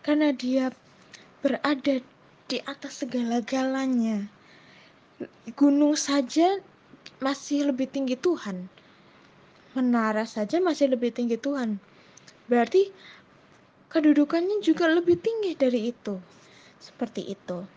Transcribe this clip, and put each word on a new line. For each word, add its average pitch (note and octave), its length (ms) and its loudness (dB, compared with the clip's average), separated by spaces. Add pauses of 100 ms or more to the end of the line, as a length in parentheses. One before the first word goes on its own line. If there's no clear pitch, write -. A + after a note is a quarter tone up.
karena D4+ 240 2
Dia C4 400 -2 (720)
berada C4+ 560 0 (480)
di B3+ 160 -6
atas - 400 -12
segala-galanya. A#3+ 1300 -2 (1300)
Gunung D4 400 4
saja D4+ 600 0 (580)
masih C#4+ 540 -2
lebih C4 180 -4
tinggi C4+ 240 -4
Tuhan. G#3 560 -4 (1040)
Menara A3+ 540 2
saja A3 340 -2
masih C#4+ 300 2
lebih A#3+ 180 0
tinggi A#3 300 -4
Tuhan. B3 380 -4 (720)
Berarti A#3+ 400 4 (1000)
kedudukannya D#4+ 720 2
juga E4 300 2
lebih F4 280 4
tinggi G#4+ 360 -2
dari A#3+ 360 0
itu. G#3 300 -10 (640)
Seperti - 500 -10
itu. F3+ 320 -10 (120)